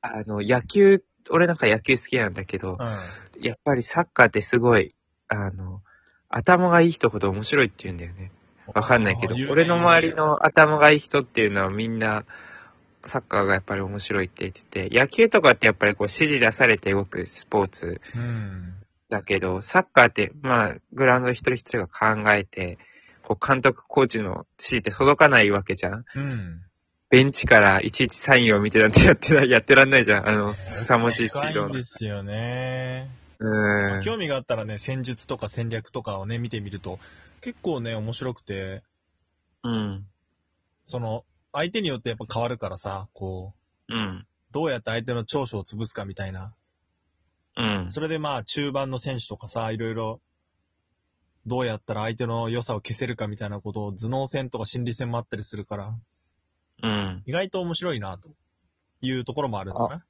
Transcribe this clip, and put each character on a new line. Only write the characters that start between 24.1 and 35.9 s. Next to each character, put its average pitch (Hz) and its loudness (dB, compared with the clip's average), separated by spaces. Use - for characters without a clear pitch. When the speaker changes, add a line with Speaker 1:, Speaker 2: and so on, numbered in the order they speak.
Speaker 1:
の 92 -8
指 - -10
示 - -2
っ 110 -2
て 107 -4
届 139 4
か 156 8
な 123 6
い 101 4
わ 101 0
け 98 -4
じ 92 -6
ゃ 90 -2
ん？ 110 -10
Speaker 2:
う 135 -6
ん。 98 -8
Speaker 1:
ベ 127 8
ン 135 4
チ - -4
か 113 8
ら 98 6
い 101 -4
ち - -2
い 123 0
ち - -8
サ 135 2
イ 120 4
ン 107 6
を 101 4
見 104 0
て 110 6
な 107 6
ん - 4
て - 8
や - 8
っ - 6
て - 0
な 139 6
い、 127 2
や 123 6
っ - -16
て 135 6
ら 135 10
ん 135 -2
な 135 6
い 117 4
じ 104 2
ゃ 101 2
ん。 98 -2
あ 107 2
の、 104 2
Speaker 2:
ね、 104 -6
Speaker 1:
凄 117 -2
ま 117 2
じ 117 -2
い 113 0
ス - -8
ピ 139 -4
ー 151 -4
ド 104 -2
の。 101 -2
Speaker 2:
奥 - -6
が - -
深 - -
い - -6
ん - -8
で 127 -6
す - -12
よ 101 -6
ね。 127 -8
Speaker 1:
う 110 -4
ん。 110 0
Speaker 2:
ま 104 0
あ、 - -4
興 214 -4
味 190 -6
が 143 -2
あ 135 -4
っ - -16
た 117 -4
ら 110 -6
ね、 107 -10
戦 131 -8
術 123 -10
と 131 -8
か 107 -8
戦 117 -6
略 113 -8